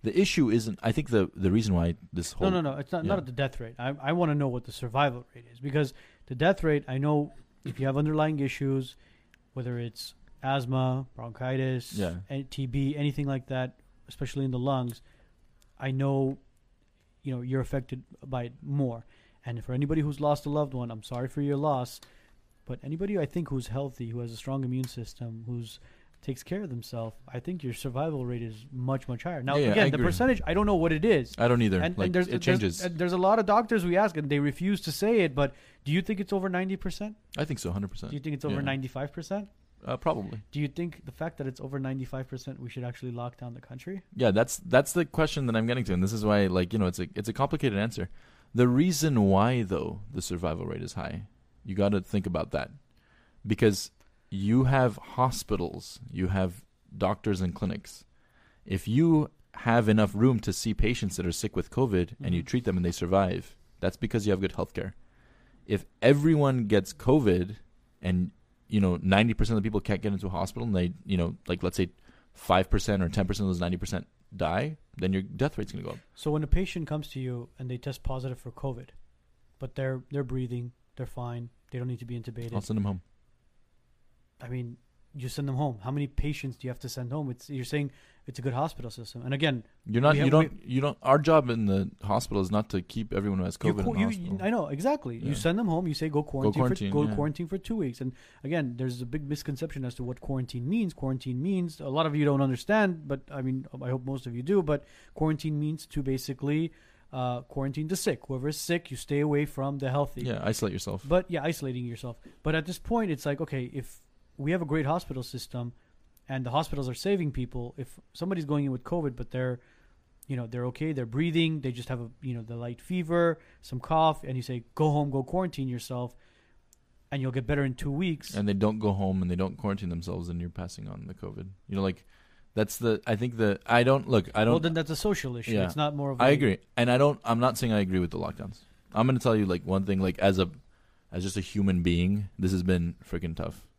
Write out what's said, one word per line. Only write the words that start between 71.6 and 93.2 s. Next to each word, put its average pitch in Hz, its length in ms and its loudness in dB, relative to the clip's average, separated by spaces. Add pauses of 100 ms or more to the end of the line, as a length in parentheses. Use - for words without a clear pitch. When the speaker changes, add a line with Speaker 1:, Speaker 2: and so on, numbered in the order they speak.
Speaker 1:
let's 95 140 -2
say 90 120 2 (440)
five 92 360 4
percent 101 320 2
or 87 60 2
ten 90 200 0
percent 98 180 0
of 95 80 2
those 87 80 -2
ninety 90 160 0
percent - 300 -6 (280)
die, 95 400 -2 (220)
then 92 160 0
your 95 80 2
death - 360 -2
rate's - 140 -6
gonna - 140 -10
go - 60 -8
up. - 80 -10 (160)
Speaker 2:
So - 160 -4
when 151 120 0
a 151 40 -6
patient 180 380 2
comes 151 260 -6
to 131 100 -10
you 123 260 -8 (100)
and 127 140 -8
they 123 60 -6
test 131 260 -10
positive 131 340 -4
for - 140 -14
covid, 131 380 -8 (680)
but - 180 -10
they're, 131 260 -4 (100)
they're 139 140 -2
breathing, 123 480 -6 (240)
they're 127 80 -6
fine, 120 420 -10 (240)
they 127 80 -8
don't 123 80 -4
need 123 120 -6
to 123 60 -14
be 120 140 -8
intubated. 117 340 -10
Speaker 1:
I'll 110 60 0
send 110 160 -4
them 104 80 2
home. 98 180 -2 (1400)
Speaker 2:
I 123 80 -14
mean, 123 280 -8 (380)
you 127 140 -8
send 139 180 -4
them 135 80 -2
home. 131 260 -2
How 120 100 -6
many 143 160 -2
patients 139 500 -2
do 131 100 -10
you - 20 -4
have 120 120 -8
to 123 80 -8
send 123 220 -6
home? 139 200 -4
It's, - 180 -12
you're 131 160 -6
saying 143 260 -2 (360)
it's 127 100 -12
a 131 60 -10
good 131 100 0
hospital 127 380 -4
system. 120 340 -14
And 131 80 -2
again, 139 300 0 (220)
Speaker 1:
You're 110 160 2
not, 147 120 8
Speaker 2:
we 143 60 6
Speaker 1:
you 143 60 4
Speaker 2:
have, 135 60 6
Speaker 1:
don't, 156 220 8
Speaker 2:
we - 200 -10
Speaker 1:
you 131 80 2
don't, 143 200 -2
our 135 160 8
job 151 320 6
in 113 160 2
the 98 240 4 (140)
hospital 104 400 0
is 92 80 -2
not 104 180 2
to 95 140 0
keep - 300 -6
everyone 98 260 0